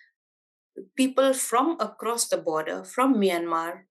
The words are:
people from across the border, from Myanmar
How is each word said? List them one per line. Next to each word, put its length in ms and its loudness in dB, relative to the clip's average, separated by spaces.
people 380 4
from 460 0
across 480 -4
the 100 0
border, 460 -4
from 320 2
Myanmar 760 0